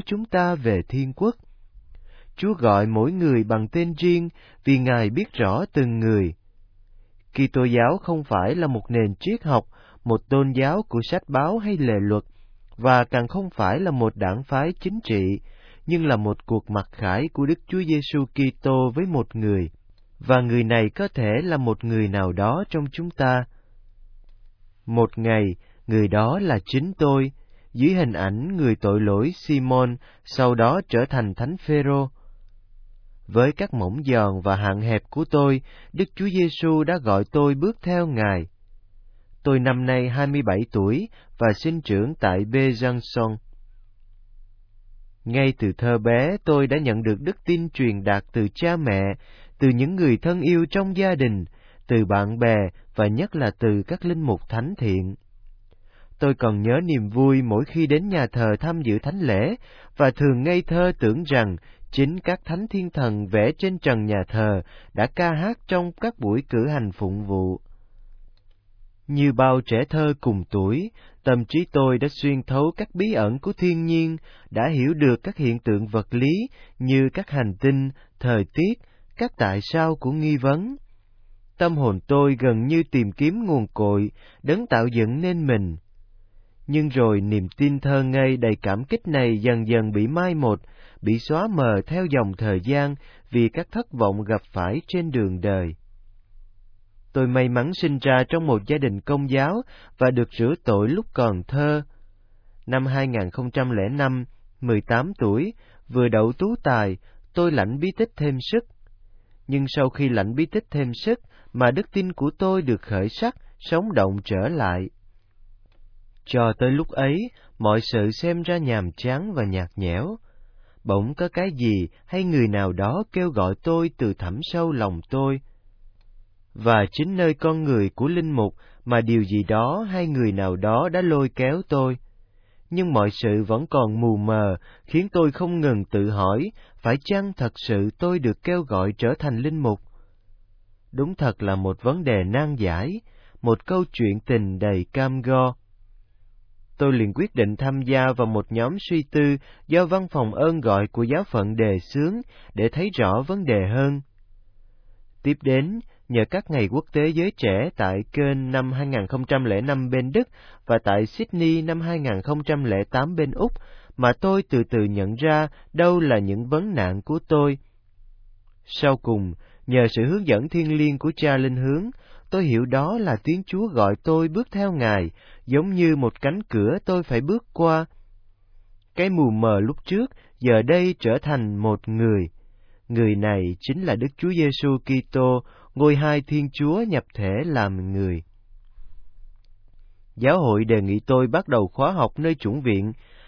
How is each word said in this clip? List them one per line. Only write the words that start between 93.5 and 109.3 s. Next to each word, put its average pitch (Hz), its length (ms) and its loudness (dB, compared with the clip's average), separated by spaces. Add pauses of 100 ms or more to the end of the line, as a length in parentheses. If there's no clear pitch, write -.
thất 233 200 -6
vọng 104 320 0
gặp 104 180 -2 (100)
phải 95 360 -2
trên 170 240 -4
đường 95 300 0
đời. 92 340 -2 (1400)
Tôi 131 140 2
may 127 220 2
mắn 123 240 0
sinh 147 260 -2
ra 127 300 4
trong 165 180 0
một 113 200 2
gia 151 100 0
đình 113 240 -2
công 139 280 -2
giáo 143 320 0 (360)
và 127 140 4
được 123 260 0
rửa 117 160 2 (100)
tội 104 260 2
lúc 190 240 -2
còn 104 300 0
thơ. 147 380 0 (840)
Năm 131 200 -2
hai 135 220 0
nghìn 107 240 -2
không 123 200 -6
trăm 127 200 -2
lẻ 101 200 0
năm, 131 340 -2 (360)
mười 113 200 0
tám 127 380 -2
tuổi, 123 340 0 (360)
vừa 123 180 2
đậu 110 260 2
tú 208 300 -2
tài, 107 340 0 (360)
tôi 175 180 2
lãnh 120 280 -2
bí 185 180 -2
tích 226 200 -2
thêm 147 240 -2
sức. 233 240 -2 (800)